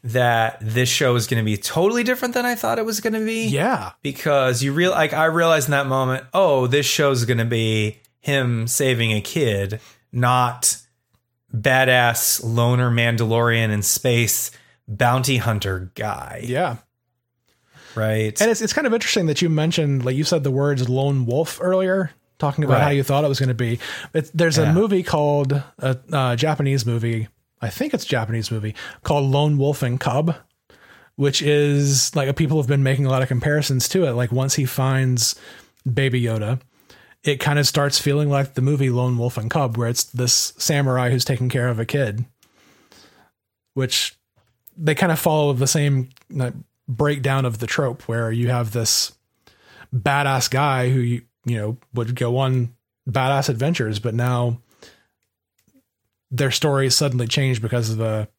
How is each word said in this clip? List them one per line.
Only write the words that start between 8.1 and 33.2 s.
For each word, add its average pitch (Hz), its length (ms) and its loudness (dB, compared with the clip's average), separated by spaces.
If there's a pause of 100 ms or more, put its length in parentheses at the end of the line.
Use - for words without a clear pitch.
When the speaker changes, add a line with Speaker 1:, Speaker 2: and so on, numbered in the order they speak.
Speaker 1:
him 123 480 0
saving 120 440 0
a 107 80 0
kid, 104 600 -2 (320)
not 123 640 0 (760)
badass 127 920 2
loner 120 460 2
Mandalorian 117 800 2
in 104 120 -2
space - 680 0 (360)
bounty 123 520 0
hunter 98 580 -4
guy." 101 480 -8
Speaker 2:
Yeah. 123 320 -4 (1200)
Speaker 1:
Right. 110 440 0
Speaker 2:
And 214 100 4
it's, 214 100 0
it's 220 120 -2
kind 302 140 -2
of 226 80 0
interesting 214 320 0
that 151 160 0
you 170 60 2
mentioned, 151 560 0
like, 127 100 -2
you 143 80 -2
said 156 220 0
the 139 80 0
words 135 360 0
lone 135 380 0
wolf 147 340 -2
earlier, 185 520 0 (260)
talking 147 240 0
about 139 120 4
Speaker 1:
Right. 117 100 4
Speaker 2:
how 147 60 2
you 139 120 2
thought 139 220 2
it 147 40 2
was 135 120 0
gonna 127 140 0
be. 117 260 -2 (320)
It, 156 220 -4
there's 165 240 2
a 160 60 4
Speaker 1:
Yeah. 151 80 4
Speaker 2:
movie 196 300 2
called, 147 500 0 (280)
a, 131 160 0 (160)
a 131 240 0
Japanese 139 500 0
movie, 117 400 -2 (360)
I 113 80 -4
think 285 240 -4
it's - 100 -4
a - 40 -12
Japanese 113 420 -2
movie, 107 240 -4 (280)
called 143 280 0
Lone 147 260 2
Wolf 139 260 0
and 127 160 0
Cub, 156 380 0 (760)
which 139 260 0
is, 143 720 2
like, 139 220 0
people 156 220 2
have 139 80 0
been 139 160 2
making 131 240 2
a - 20 0
lot 131 140 2